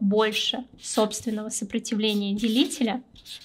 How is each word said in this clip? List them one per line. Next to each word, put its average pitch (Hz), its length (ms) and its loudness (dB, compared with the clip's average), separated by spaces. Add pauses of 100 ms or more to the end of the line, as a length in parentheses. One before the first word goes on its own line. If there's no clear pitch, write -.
больше 214 640 2 (160)
собственного 214 680 -2
сопротивления 208 840 -2
делителя, 220 680 0 (420)